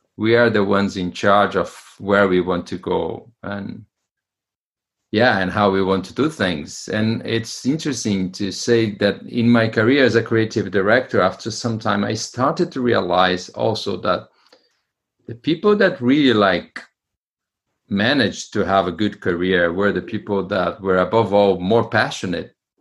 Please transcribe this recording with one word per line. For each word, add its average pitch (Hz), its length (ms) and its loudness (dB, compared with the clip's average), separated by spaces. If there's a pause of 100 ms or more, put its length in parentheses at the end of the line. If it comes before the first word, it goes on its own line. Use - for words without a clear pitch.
(180)
we 110 180 2
are 117 140 6
the 104 140 2
ones 98 340 0
in 90 140 -4
charge 101 440 2
of - 440 -6
where 101 280 2
we 90 140 4
want 87 260 -2
to 92 100 -8
go 87 540 -6 (120)
and, 101 420 -10 (1300)
yeah, 110 280 2
and 92 120 -2
how 104 200 2
we 95 120 2
want 95 220 0
to - 80 -18
do 143 160 0
things. 90 580 -6
And 110 380 -2
it's 113 400 -6
interesting 113 680 -2
to 98 180 -6
say 113 440 0
that 101 280 0
in 117 260 0
my 117 200 4
career 120 360 2
as 113 100 2
a 113 80 2
creative 110 480 -2
director, 104 500 2
after 92 300 -2
some 113 280 -6
time, 104 240 -2
I 113 120 -4
started 156 560 -2
to 131 100 -6
realize 92 680 0
also 107 520 -4
that 92 280 -4 (960)
the 113 80 -12
people 190 420 0
that 196 240 2
really, 131 320 4
like, 98 500 0 (1040)
managed 107 640 0
to 101 120 0
have 95 220 2
a 92 40 -4
good 101 300 -4
career 90 500 0
were 98 200 0
the 92 100 -2
people 98 460 -4
that 90 340 -2
were 95 160 2
above 98 360 2
all 101 260 4
more 110 280 2
passionate, 107 680 -4 (260)